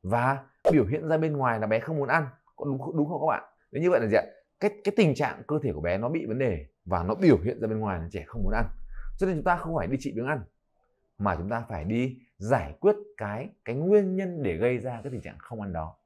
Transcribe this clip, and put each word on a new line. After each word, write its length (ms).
Và 420
biểu 140
hiện 220
ra 80
bên 200
ngoài 240
là 60
bé 140
không 160
muốn 120
ăn. 180
Có 80
đúng, 320
đúng 120
không 120
các 60
bạn? 180
Nếu 120
như 80
vậy 100
là 60
gì 100
ạ? 60
Cái, 100
cái 120
tình 180
trạng 320
cơ 160
thể 100
của 80
bé 180
nó 100
bị 180
vấn 120
đề 280
và 180
nó 120
biểu 240
hiện 220
ra 80
bên 100
ngoài 200
là 140
trẻ 140
không 160
muốn 100
ăn. 120
Cho 80
nên 100
chúng 80
ta 120
không 200
phải 100
đi 140
trị 160
biếng 100
ăn, 180
mà 180
chúng 120
ta 200
phải 160
đi 340
giải 420
quyết 160
cái, 320
cái 120
nguyên 400
nhân 260
để 140
gây 220
ra 240
cái 100
tình 100
trạng 160
không 220
ăn 120
đó. 340